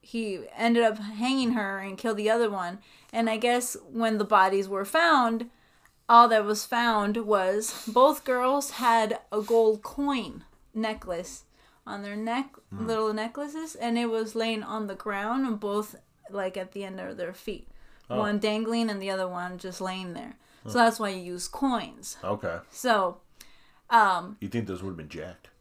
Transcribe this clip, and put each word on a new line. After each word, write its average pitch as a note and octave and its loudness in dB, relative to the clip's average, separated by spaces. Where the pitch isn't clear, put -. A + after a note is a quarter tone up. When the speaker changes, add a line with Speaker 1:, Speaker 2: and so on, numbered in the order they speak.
Speaker 1:
He G#3+ -6
ended A#3 4
up G#3+ 4
hanging A#3 -2
her G3 -2
and F#3+ -10
killed A3 -2
the G#3 2
other A#3 4
one. F#3+ -6
And A3+ 0
I A3 0
guess A#3+ 0
when A3+ 0
the G#3 2
bodies G3 4
were G3 -2
found, A#3+ 2
all A#3 10
that A3 4
was G#3 0
found A3 2
was G3+ 0
both B3+ 6
girls C4 0
had A3+ 2
a G#3+ 0
gold A3 4
coin B3+ -4
necklace G#3+ -8
on G3+ -10
their G3+ -10
neck, A#3 -6
Speaker 2:
Hmm. G3+ -8
Speaker 1:
little A3 0
necklaces, C#4+ -8
and A#3 -2
it A#3+ -2
was A3 -4
laying A3+ -2
on G#3+ -8
the G3 -8
ground G#3+ -4
and A3+ -2
both, G#3 -4
like, F#3+ -6
at F#3+ -10
the G3 -10
end F#3+ -12
of F#3 -10
their F3+ -8
feet. - -12
Speaker 2:
Oh. - -4
Speaker 1:
One G#3 0
dangling A3 0
and G3+ -6
the G3 -6
other F#3+ -2
one F3+ -8
just F#3 -12
laying F#3 -6
there. - -14
So G#3+ -2
Speaker 2:
Huh. A#3 8
Speaker 1:
that's A3+ 4
why G#3 -2
you F#3+ -6
use F3 -10
coins. - -4
Speaker 2:
Okay. F#2 -4
Speaker 1:
So, G3+ 0
um, G3 4
Speaker 2:
You G2+ -8
think A#2 -2
those F2+ -6
would F#2+ -8
have F2+ -10
been D#2 -14
jacked? D#2 -14